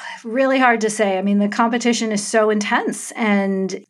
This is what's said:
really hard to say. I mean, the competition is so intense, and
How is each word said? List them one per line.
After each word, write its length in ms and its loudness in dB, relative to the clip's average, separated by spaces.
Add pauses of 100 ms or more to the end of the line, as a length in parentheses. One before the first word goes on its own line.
(240)
really 340 2
hard 240 4
to 80 0
say. 300 0
I 20 -2
mean, 160 2
the 100 2
competition 640 0
is 140 -4
so 240 2
intense, 640 -2
and 600 0 (180)